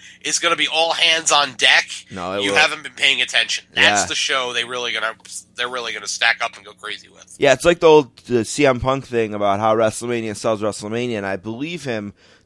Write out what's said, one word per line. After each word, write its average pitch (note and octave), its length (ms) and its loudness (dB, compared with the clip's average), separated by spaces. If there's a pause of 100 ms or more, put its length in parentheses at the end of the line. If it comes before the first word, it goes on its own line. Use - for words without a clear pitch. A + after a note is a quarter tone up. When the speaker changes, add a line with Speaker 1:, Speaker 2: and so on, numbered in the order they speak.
(220)
Speaker 1:
is D3+ 180 -4
gonna E3+ 180 0
be D3+ 100 0
all D#3+ 260 0
hands E3 380 0
on C#3+ 220 2
deck, C3+ 360 4 (220)
Speaker 2:
No, F#2 220 -6
it G2+ 100 -2
Speaker 1:
you G2+ 80 0
Speaker 2:
will. G2+ 60 2
Speaker 1:
haven't D3+ 260 2
been C3+ 100 -16
paying C3+ 280 0
attention. A#2+ 520 -2
That's E3+ 280 4
Speaker 2:
Yeah. - 60 0
Speaker 1:
the D3+ 80 -4
show C3 380 -2
they A#2 120 -2
really A#2+ 280 -6
gonna, A2 220 -4 (400)
they're B2 140 -4
really A#2+ 240 -6
gonna G#2 140 -10
stack A#2 340 0
up A#2 160 -6
and G2+ 80 -20
go G#2 80 -20
crazy G2 360 -14
with. - 300 -20
Speaker 2:
Yeah, C#3 140 6
it's C3 120 -4
like E3+ 140 4
the E3+ 80 4
old, D3+ 280 6 (100)
the A#2+ 200 2
C D3 200 0
M B2+ 160 4
Punk C3 260 -2
thing A2+ 260 -2
about G2+ 280 0
how A2 140 4
WrestleMania A2+ 600 -2
sells A2 260 -2
WrestleMania, A2 560 -4
and G2+ 80 -4
I G2 120 -4
believe C3+ 480 -10
him G#2+ 280 -6 (320)